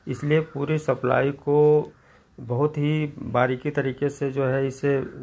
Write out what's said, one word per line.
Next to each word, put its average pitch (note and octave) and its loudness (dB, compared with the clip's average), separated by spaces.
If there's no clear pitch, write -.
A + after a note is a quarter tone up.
इसलिए D3 0
पूरी D3 -4
सप्लाई B2+ 2
को D3+ 4
बहुत C3 -2
ही D3+ 0
बारीकी B2+ 0
तरीके C#3+ -2
से C#3 -4
जो C3+ -2
है C3+ 0
इसे C3+ 0